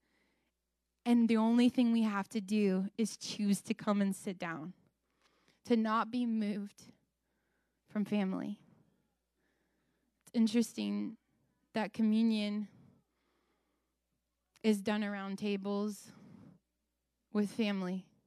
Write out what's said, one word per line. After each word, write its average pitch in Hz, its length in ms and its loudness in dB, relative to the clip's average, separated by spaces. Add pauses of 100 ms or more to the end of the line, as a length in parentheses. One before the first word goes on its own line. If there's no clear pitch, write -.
(1080)
And 233 220 6
the 226 100 4
only 233 320 6
thing 240 220 2
we 226 100 4
have 202 260 -2
to 220 140 -4
do 196 460 2 (100)
is 220 180 -2
choose - 460 -2
to - 120 -6
come 202 280 0
and 196 120 0
sit - 240 -10
down, 165 360 -8 (880)
to 240 120 2
not 220 340 0
be 247 160 -2
moved 208 560 -4 (1040)
from 208 160 -4
family. 202 560 -4 (1600)
It's - 120 -20
interesting 220 840 0 (560)
that 214 200 -4
communion 214 760 0 (1900)
is 214 180 2
done 208 220 -2
around 196 360 -6
tables 202 760 -6 (1200)
with 208 180 -2
family, 190 560 -4 (200)